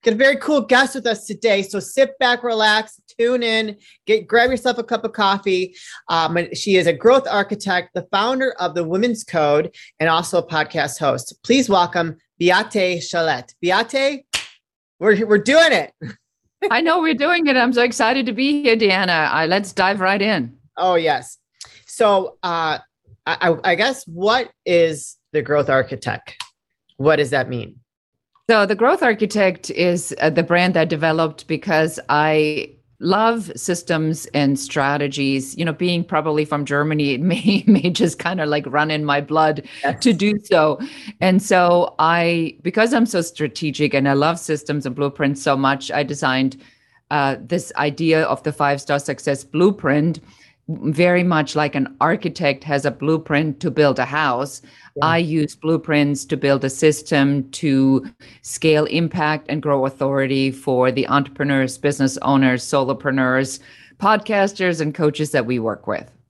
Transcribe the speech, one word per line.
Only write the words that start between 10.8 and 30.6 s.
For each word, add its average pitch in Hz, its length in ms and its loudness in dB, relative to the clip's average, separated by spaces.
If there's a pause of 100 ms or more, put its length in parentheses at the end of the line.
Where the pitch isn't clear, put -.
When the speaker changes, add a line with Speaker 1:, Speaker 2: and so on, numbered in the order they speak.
Speaker 1:
host. 131 440 -4
Please 247 280 2
welcome 170 480 0 (200)
Beate 180 640 0
Chalette. 160 600 -4
Beate, 262 640 -2 (720)
we're, 208 260 2
we're 208 140 4
doing 294 340 4
it. 165 300 -2
<laughs> - 680 -10
Speaker 2:
I 269 120 2
know 339 180 2
we're 320 140 0
doing 320 320 0
it. 269 100 2
I'm 254 160 2
so 240 100 2
excited 240 440 0
to 240 80 -4
be 285 280 0
here, 233 140 4
Deanna. 185 540 2
I, 160 160 0
let's 190 260 -2
dive 196 280 0
right 190 200 0
in. 175 380 -2 (180)
Speaker 1:
Oh, 180 200 2
yes. 147 420 -2 (480)
So, 202 560 0
uh, 165 360 -2 (460)
I, 156 160 -2
I, 170 300 2
I 175 60 2
guess, 254 320 -2
what 208 420 -2 (160)
is 165 500 0 (140)
the 151 120 -2
growth 147 280 0
architect? 131 640 -2 (600)
What 151 200 2
does 143 140 0
that 131 180 -2
mean? 120 280 -10 (760)
Speaker 2:
So 208 160 4
the 208 80 0
growth 254 260 2
architect 208 680 0
is, 175 500 0
uh, 156 100 2
the 170 120 2
brand 175 340 2